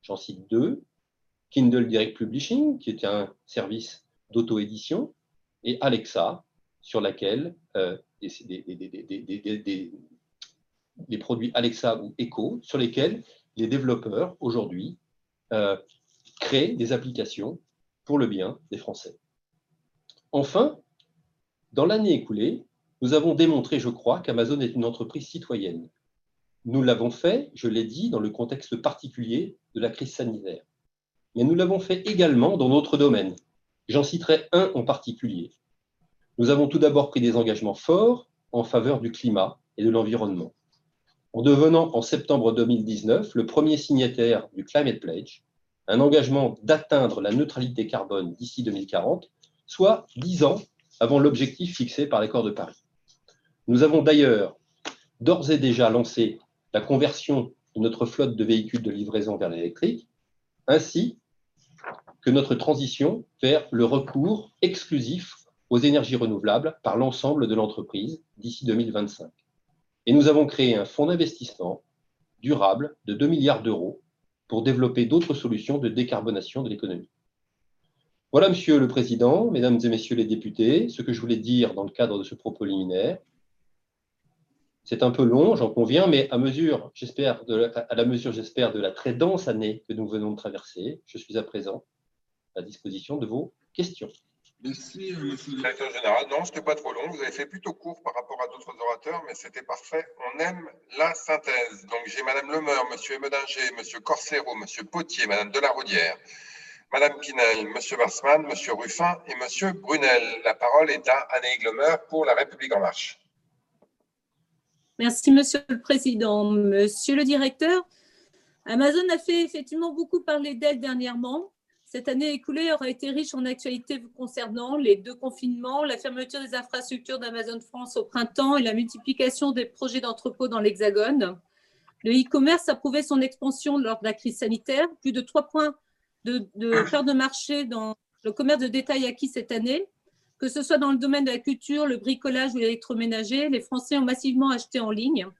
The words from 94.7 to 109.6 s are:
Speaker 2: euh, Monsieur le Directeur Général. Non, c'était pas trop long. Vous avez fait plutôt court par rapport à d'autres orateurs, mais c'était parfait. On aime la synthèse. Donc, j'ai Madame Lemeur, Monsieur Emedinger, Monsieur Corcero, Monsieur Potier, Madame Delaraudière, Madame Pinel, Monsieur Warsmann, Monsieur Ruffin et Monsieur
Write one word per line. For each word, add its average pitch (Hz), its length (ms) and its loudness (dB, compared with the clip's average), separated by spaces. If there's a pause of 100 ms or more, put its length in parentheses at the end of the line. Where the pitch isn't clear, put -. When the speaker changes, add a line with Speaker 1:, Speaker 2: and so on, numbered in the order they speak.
Speaker 2:
euh, 147 200 -8
Monsieur 139 200 -12
le 131 60 -8
Directeur 135 320 -6
Général. 120 400 -2
Non, 151 120 -2
c'était 160 200 -10
pas 151 120 -2
trop - 200 -8
long. - 160 -8
Vous 151 100 -14
avez 131 120 -6
fait 143 120 -10
plutôt 185 300 -12
court - 280 -16
par - 120 -8
rapport - 260 -10
à 127 60 -4
d'autres - 280 -16 (140)
orateurs, - 380 -6
mais - 80 -14
c'était - 280 -16
parfait. - 440 -6 (280)
On 151 60 -10
aime 175 260 -4 (300)
la 160 160 2
synthèse. 151 680 -4
Donc, 233 240 -8
j'ai - 160 -10
Madame 139 280 -4
Lemeur, 147 400 -2
Monsieur - 260 -10
Emedinger, 135 600 -6
Monsieur 113 240 -14
Corcero, 135 540 -4
Monsieur 107 300 -12
Potier, 107 420 -6
Madame 104 260 -2
Delaraudière, 92 640 0 (800)
Madame 143 260 2
Pinel, 113 540 0
Monsieur 120 240 -6
Warsmann, 147 480 2
Monsieur 147 260 -6
Ruffin 175 540 -2
et 139 80 -10 (100)
Monsieur 190 300 -4